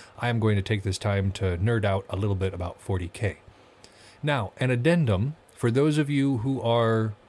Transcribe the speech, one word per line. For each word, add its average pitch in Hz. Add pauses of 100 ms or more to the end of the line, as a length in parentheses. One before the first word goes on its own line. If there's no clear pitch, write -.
(180)
I 120
am 117
going 107
to 95
take 101
this 95
time 98
to -
nerd 107
out 98
a 101
little 101
bit 92
about 87
forty 87
K. - (840)
Now, 139
an 127
addendum, 127 (160)
for -
those 147
of 143
you 139
who 131
are 113 (140)